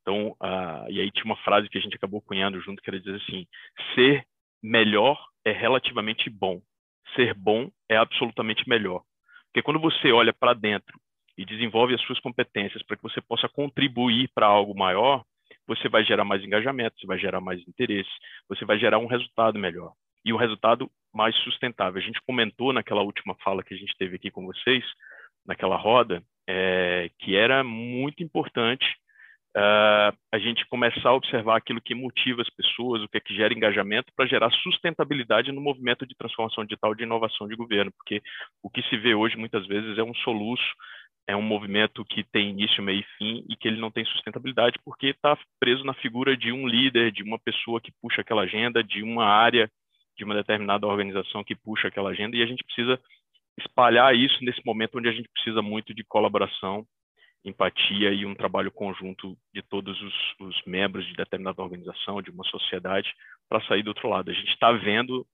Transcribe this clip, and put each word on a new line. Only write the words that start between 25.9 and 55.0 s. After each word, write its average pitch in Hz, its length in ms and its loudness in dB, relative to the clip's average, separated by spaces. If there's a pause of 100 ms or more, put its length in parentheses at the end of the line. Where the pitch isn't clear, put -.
é, 90 720 0
que 95 160 -4
era 127 300 4
muito 123 580 -6
importante, 131 640 -2 (720)
ah, 104 580 6 (160)
a 113 80 0
gente 113 280 -2
começar 123 420 0
a 123 60 6
observar 113 420 0
aquilo 117 240 -4
que - 140 -8
motiva 123 480 -2
as 117 80 -4
pessoas, 117 520 -2
o 107 60 -10
que - 80 -6
é 107 40 0
que - 140 -10
gera 107 180 2
engajamento, 107 640 0
pra 131 120 2
gerar 120 240 4
sustentabilidade 139 1000 0
no 139 100 -8
movimento 131 460 -2
de - 80 -20
transformação 113 500 -6
digital, 107 300 -2
de 110 80 -8
inovação 113 460 -4
de 110 80 -10
governo, 104 360 -2
porque - 300 -8 (400)
o 101 80 -12
que 123 120 -6
se - 140 -2
vê 110 180 2
hoje, 113 220 2
muitas 110 300 -6
vezes, 104 320 -4
é 113 40 0
um 117 120 -6
soluço, 117 500 -4 (600)
é 101 100 -2
um 104 60 -2
movimento 107 640 0
que 104 200 -6
tem 104 260 -2
início, 101 320 0
meio 98 180 -2
e 101 60 -10 (100)
fim, 110 320 -6
e 110 60 -8
que - 140 -4
ele 110 120 -2
não 113 120 -6
tem 113 140 -4
sustentabilidade, 120 800 0
porque 135 300 -2
tá 147 240 2 (220)
preso 131 240 2
na 135 100 -4
figura 127 420 0
de 117 140 -2
um 131 160 -4
líder, 120 460 4
de 104 100 -8
uma 107 160 -6
pessoa 117 420 -4
que - 200 -20
puxa 113 220 -4
aquela 107 200 2
agenda, 113 400 0
de 101 220 -4
uma 117 220 0
área, 110 440 6 (460)
de 104 80 -12
uma 104 100 -4
determinada 104 520 0
organização 101 580 -2
que 110 100 -8
puxa 107 340 -4
aquela 98 220 -4
agenda, 104 260 -6
e 120 60 2
a 113 40 2
gente 123 180 -8
precisa 123 360 -2 (560)
espalhar 123 600 6
isso 131 280 2
nesse 123 220 -4
momento 110 320 -2
onde 117 100 0